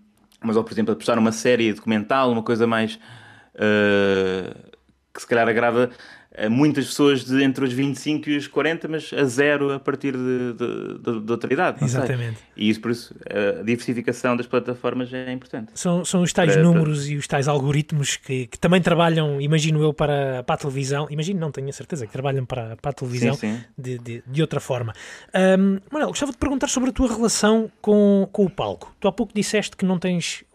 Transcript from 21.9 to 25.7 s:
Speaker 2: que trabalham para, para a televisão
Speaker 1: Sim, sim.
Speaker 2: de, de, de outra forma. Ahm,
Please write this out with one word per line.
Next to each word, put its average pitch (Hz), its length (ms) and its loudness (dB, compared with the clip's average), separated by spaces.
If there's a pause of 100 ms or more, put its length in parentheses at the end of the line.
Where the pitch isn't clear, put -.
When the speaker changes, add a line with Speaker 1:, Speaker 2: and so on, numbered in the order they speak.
Speaker 2:
que 104 80 -14
trabalham 135 320 -2
para, 113 300 -8
para 143 160 -8
a - 20 -6
televisão 120 400 -2
Speaker 1:
Sim, 110 220 -4
sim. 123 80 -10 (120)
Speaker 2:
de, 127 220 -8
de, 117 300 -12
de 135 140 -2
outra 143 180 -2
forma. 120 340 -6 (400)
Ahm, 190 460 4 (120)